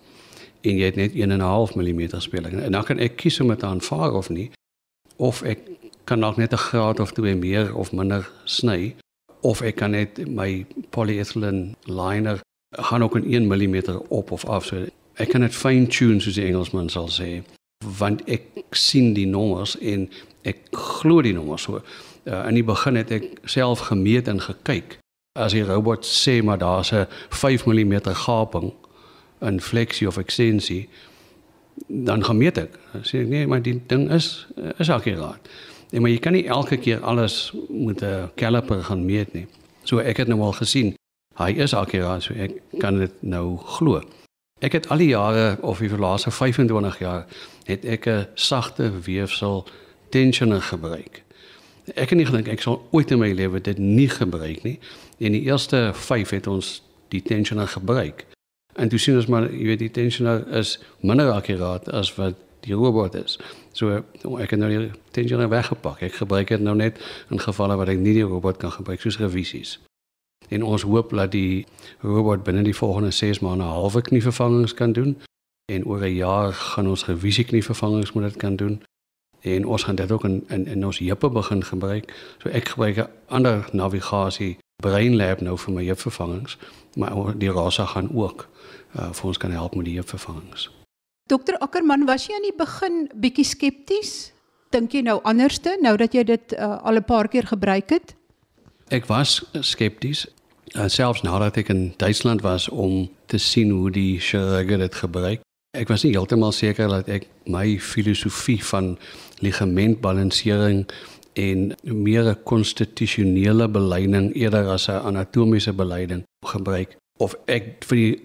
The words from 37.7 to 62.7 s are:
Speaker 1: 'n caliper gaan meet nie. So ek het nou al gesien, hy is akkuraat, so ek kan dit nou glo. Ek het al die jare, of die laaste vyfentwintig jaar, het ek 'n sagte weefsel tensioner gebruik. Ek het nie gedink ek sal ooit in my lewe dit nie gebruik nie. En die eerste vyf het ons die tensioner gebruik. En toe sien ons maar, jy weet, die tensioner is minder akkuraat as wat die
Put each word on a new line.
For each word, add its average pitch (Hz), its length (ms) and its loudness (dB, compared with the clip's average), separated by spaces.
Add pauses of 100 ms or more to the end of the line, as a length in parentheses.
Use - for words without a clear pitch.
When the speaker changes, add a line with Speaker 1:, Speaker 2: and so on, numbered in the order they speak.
Speaker 1:
'n 95 340 -4
caliper 113 480 0
gaan 92 220 -2
meet 101 280 -2
nie. 87 140 -8 (360)
So 120 140 0
ek 110 200 0
het 127 100 0
nou 110 140 2
al 104 100 2
gesien, 110 440 0 (400)
hy 90 140 0
is 143 240 0
akkuraat, 92 500 -2
so - 100 -8
ek 98 280 -8 (180)
kan 98 200 2
dit 92 200 0
nou 90 380 -4
glo. 110 440 0 (580)
Ek 143 120 -2
het 160 180 -2
al 156 80 2
die 170 100 6
jare, 110 540 2
of 98 180 -4
die 107 180 -2
laaste 101 340 0
vyfentwintig 113 680 2
jaar, 90 260 -4 (380)
het 98 220 -6
ek 117 220 -2
'n 104 260 0
sagte 123 580 -2 (100)
weefsel 95 640 -2 (420)
tensioner 120 520 4
gebruik. 82 640 -8 (720)
Ek 131 140 -2
het 175 80 6
nie 160 80 6
gedink 117 220 0
ek 110 140 -4
sal 117 200 -2 (100)
ooit 151 200 4
in 123 80 6
my 104 120 4
lewe 92 300 0
dit 101 160 -2
nie 107 320 6
gebruik 82 540 -4
nie. 123 160 -6 (380)
En 107 140 0
die 107 100 2
eerste 131 520 2
vyf 110 360 -2
het 98 180 -4
ons 95 340 -4 (260)
die 95 140 -6
tensioner 107 460 -2
gebruik. 113 580 -4 (500)
En 117 140 0
toe 110 100 2
sien 139 160 4
ons 117 160 4
maar, 113 200 2
jy - 140 -6
weet, 110 140 2
die 113 120 -4
tensioner 117 560 0 (120)
is - 200 -4 (200)
minder 123 320 4
akkuraat 90 640 -2
as 98 200 -4
wat 95 200 -2 (300)
die 104 80 -4